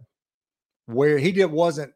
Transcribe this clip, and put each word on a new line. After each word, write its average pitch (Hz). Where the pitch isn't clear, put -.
where, 143
he 160
did, 190
wasn't 156